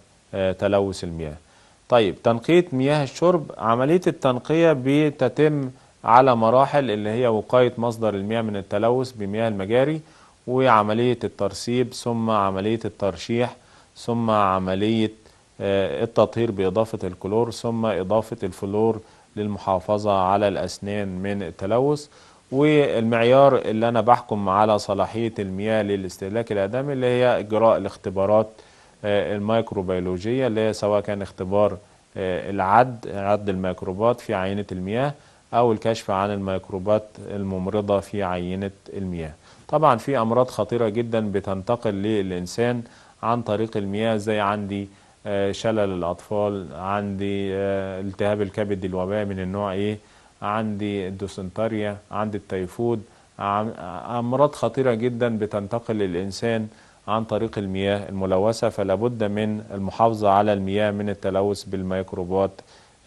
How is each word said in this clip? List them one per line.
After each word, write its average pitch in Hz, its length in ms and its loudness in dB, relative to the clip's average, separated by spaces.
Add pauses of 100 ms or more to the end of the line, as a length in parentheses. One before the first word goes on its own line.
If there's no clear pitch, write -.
(340)
آه، 95 180 0
تلوث 98 520 0
المياه. 82 320 -8 (540)
طيب، 107 340 4
تنقية 151 500 4
مياه 139 300 2
الشرب. 165 540 0
عملية 127 500 2
التنقية 151 760 2
بتتم 143 840 2 (340)
على 123 320 8
مراحل، 131 560 4
اللي 104 180 -2
هي 120 180 0
وقاية 117 500 2
مصدر 113 360 -2
المياه 101 280 -2
من 107 140 -4
التلوث 117 560 0
بمياه 107 360 -4
المجاري، 117 540 0 (460)
وعملية 120 760 4
الترسيب، 110 720 -4
ثم 117 360 -4
عملية 104 560 0
الترشيح، 107 680 -4 (400)
ثم 117 340 -2
عملية، 104 840 2 (500)
آه، 98 420 0
التطهير 113 480 2
بإضافة 98 520 0
الكلور، 101 480 -2
ثم 117 340 -4
إضافة 104 580 0
الفلور 104 560 0 (360)
للمحافظة 104 840 0
على 98 280 2
الأسنان 98 600 -4
من 98 360 -6
التلوث. 123 640 -2 (440)
والمعيار 127 1080 6
اللي 110 320 0
أنا 120 120 2
بحكم 107 480 4
على 104 300 6
صلاحية 104 600 -2
المياه 104 440 -2
للاستهلاك 101 680 -4
الآدمي 113 420 -2
اللي 127 120 -2
هي 123 340 4
إجراء 107 380 4
الاختبارات، 98 720 0 (580)
آه، 101 300 0
الميكروبيولوجية، 104 1120 -2
اللي 110 140 0
هي 110 120 0
سواء 104 280 0
كان 101 200 -6
اختبار، 98 560 0 (400)
آه، 92 320 -4
العد، 110 640 2
عد 101 360 0
الميكروبات 95 720 -2
في - 120 -6
عينة 98 380 -2
المياه، 104 420 -4 (400)
أو 117 180 4
الكشف 110 400 -2
عن 101 220 0
الميكروبات 98 720 -2 (260)
الممرضة 98 720 -2
في 98 240 -4
عينة 90 480 -4 (220)
المياه. 87 380 -6 (360)
طبعا 151 300 4
في 135 200 -2
أمراض 117 300 2
خطيرة 113 420 -2
جدا 113 420 -2
بتنتقل 98 640 -2
للإنسان 101 880 -2 (400)
عن 117 180 0
طريق 110 360 -2
المياه، 107 400 0
زي 107 220 -2
عندي، 101 480 -2 (380)
آه، 101 260 0
شلل 110 280 -2
الأطفال، 98 920 -2
عندي، 98 800 -4
آه، 95 480 -4
التهاب 101 400 -2
الكبد 101 440 -4
الوبائي 92 400 -2
من 98 140 -6
النوع 95 320 -4
إيه، 104 260 -2 (440)
عندي 104 680 -4
الدوسنتريا، 101 880 -6 (140)
عندي 104 260 -4
التيفود، 101 680 -4 (360)
عم-، 101 340 -2 (360)
أمراض 123 420 2
خطيرة 127 420 0
جدا 117 440 -2
بتنتقل 107 580 -4
للإنسان 101 720 -2 (400)
عن 110 160 0
طريق 110 340 -4
المياه 98 520 -2
الملوثة. 98 600 0
فلا 95 260 0
بد 113 280 -2
من 107 400 -2 (100)
المحافظة 104 560 2
على 104 240 6
المياه 101 380 0
من 104 180 -4
التلوث 98 540 -2
بالميكروبات، 95 880 -2 (540)